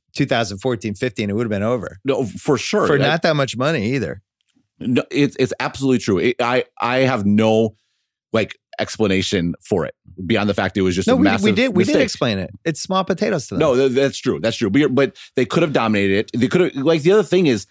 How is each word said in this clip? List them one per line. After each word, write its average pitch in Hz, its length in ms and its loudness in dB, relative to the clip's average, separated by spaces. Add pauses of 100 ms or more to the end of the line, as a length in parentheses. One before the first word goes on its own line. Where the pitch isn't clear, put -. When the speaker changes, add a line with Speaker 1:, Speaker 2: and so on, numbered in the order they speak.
(140)
Speaker 1:
two 143 120 0
thousand 113 320 -2
fourteen, 110 360 -4
fifteen, 113 360 -4
it - 40 -2
would've 113 160 -2
been 101 120 -2
over. 113 420 -4
Speaker 2:
No, 131 220 0
for 123 320 -2
sure. 202 280 0
Speaker 1:
For 151 80 4
Speaker 2:
I 139 40 2
Speaker 1:
not 147 240 0
that 165 120 2
much 139 220 -2
money 127 380 -2
either. 98 280 -6 (580)
Speaker 2:
No, 120 320 0
it's, 143 260 0
it's 127 220 0
absolutely 131 380 0
true. 95 200 0
It, 110 220 0
I, 123 240 0 (160)
I 123 200 0
have 127 240 0
no, 110 520 2 (560)
like, 107 260 -2 (220)
explanation 95 840 -2
for 85 220 -2
it - 100 -10 (320)
beyond 104 220 0
the 98 60 0
fact 98 220 -2
it 98 60 2
was 90 140 0
just 92 100 -2
Speaker 1:
No, 233 80 2
Speaker 2:
a - 20 4
Speaker 1:
we, - 40 2
we - 40 4
Speaker 2:
massive 208 300 2
Speaker 1:
did, 240 220 0
we - 80 4
did 240 60 0
Speaker 2:
mistake. 294 140 2
Speaker 1:
explain 117 340 -2
it. 90 120 -8 (140)
It's 160 160 -4
small 185 240 -2
potatoes 185 440 -2
to 98 60 -8
them. - 60 -2
Speaker 2:
No, 143 160 4
th-, 131 160 2
that's 135 260 0
true. 90 220 -2
That's 110 160 -2
true. 104 140 0
But 139 100 4
you're, 151 80 4
but 131 280 0 (200)
they 131 80 2
could 165 180 0
have 156 100 0
dominated 104 420 2 (200)
it. 120 60 -2
They 127 80 2
could 175 120 2 (140)
have, 135 100 -4
like, 160 180 2
the 175 100 4
other 214 100 6
thing 180 240 2
is 113 240 0